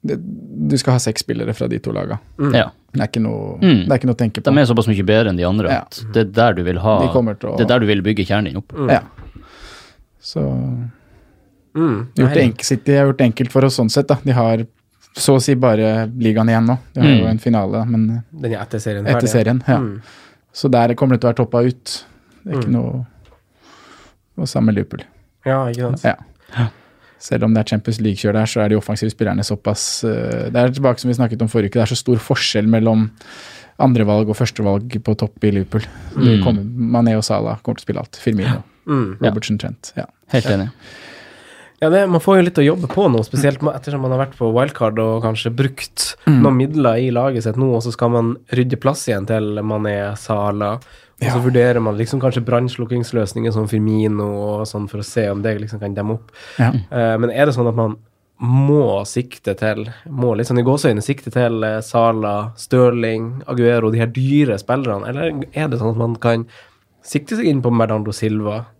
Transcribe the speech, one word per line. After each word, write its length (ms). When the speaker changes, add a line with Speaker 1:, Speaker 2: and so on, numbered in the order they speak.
Speaker 1:
det, 140
du 80
skal 160
ha 80
seks 240
spillere 320
fra 100
de 140
to 100
laga. 280
Speaker 2:
Mm. 180
Speaker 3:
Ja. 120
Speaker 1:
Det 80
er 80
ikke 160
noe, 320
Speaker 3:
Mm. 300
Speaker 1:
det 40
er 60
ikke 100
noe 80
å 60
tenke 200
på. 120
Speaker 3:
De 80
er 80
såpass 180
mye 160
bedre 300
enn 40
de 80
andre 280
Speaker 1:
Ja. 80
Speaker 3:
at 180
det 140
er 40
der 220
du 100
vil 140
ha, 240
Speaker 1:
De 100
kommer 280
til 100
å 80
Speaker 3:
det 80
er 80
der 60
du 80
vil 180
bygge 240
kjernen 240
din 80
opp. 160
Speaker 2:
Mm. 140
Speaker 1:
Ja. 100
Så 240
Speaker 2:
Mm. 400
Speaker 1:
gjort 180
det 80
Speaker 2:
Nei. 100
Speaker 1:
enkelt, 140
City 300
har 120
gjort 100
det 160
enkelt 180
for 140
oss 120
sånn 140
sett, 160
da. 160
De 80
har 260
så 220
å 40
si 140
bare 520
ligaen 320
igjen 180
nå. 100
De 80
har 80
jo 160
Speaker 3:
Mm. 60
Speaker 1:
en 80
finale, 480
men 440
Speaker 2:
Den 220
er 80
etter 180
serien 260
Speaker 1:
etter 160
Speaker 2:
ferdig. 80
Speaker 1:
serien, 380
ja. 120
Speaker 2:
Mm. 220
Speaker 1:
Så 180
der 240
kommer 220
det 40
til 80
å 40
være 120
toppa 220
ut. 380
Det 120
er 40
ikke 80
Speaker 2:
Mm. 40
Speaker 1:
noe 340
Og 80
samme 260
Liverpool. 280
Speaker 2:
Ja, 220
ikke 140
sant? 60
Speaker 1:
Ja. 120
Speaker 3:
Ja. 100
Speaker 1:
Selv 240
om 100
det 120
er 100
Champions 240
League-kjør 340
der, 120
så 180
er 60
de 60
offensive 360
spillerne 320
såpass, 600
eh, 460
det 60
er 140
tilbake 300
som 100
vi 80
snakket 240
om 60
forrige 240
uke, 80
det 100
er 60
så 20
stor 200
forskjell 500
mellom 420
andrevalg 500
og 80
førstevalg 520
på 140
topp 260
i 80
Liverpool. 300
Det 240
Speaker 3:
Mm. 40
Speaker 1:
kommer, 200
Mané 540
og 60
Salah 400
kommer 140
til 80
å 20
spille 120
alt. 220
Firmino, 420
Speaker 2:
Mm. 340
Speaker 3:
Ja. 80
Speaker 1:
Robertson, 280
Trent, 400
ja. 80
Speaker 3:
Helt 140
Speaker 2:
Ja. 60
Speaker 3:
enig. 200
Speaker 2:
Ja, 100
det, 200
man 100
får 180
jo 40
litt 140
å 100
jobbe 220
på 240
nå, 120
spesielt 380
ma-, 140
ettersom 260
man 100
har 140
vært 100
på 160
wildcard 460
og 260
kanskje 320
brukt 600
Speaker 1:
Mm. 160
Speaker 2:
noen 160
midler 400
i 140
laget 320
sitt 120
nå, 200
og 80
så 80
skal 180
man 280
rydde 280
plass 280
igjen 200
til 160
Mané, 540
Salah, 560
og 80
så 0
Speaker 1:
Ja. 180
Speaker 2:
vurderer 400
man 160
liksom 240
kanskje 240
brannslukingsløsninger 1120
som 140
Firmino 920
og 40
sånn 240
for 80
å 80
se 240
om 140
det 180
liksom 180
kan 140
demme 200
opp. 180
Speaker 1:
Ja. 120
Speaker 2:
Eh, 260
men 120
er 160
det 80
sånn 140
at 80
man 200
må 640
sikte 500
til, 320
må 260
litt 120
sånn 120
i 40
gåseøyne 400
sikte 280
til, 320
eh, 180
Salah, 760
Sterling, 920
Aguero, 440
de 80
her 80
dyre 500
spillerne, 500
eller 200
er 140
det 120
sånn 120
at 60
man 180
kan 320
sikte 320
seg 100
inn 160
på 80
Bernardo 420
Silva 540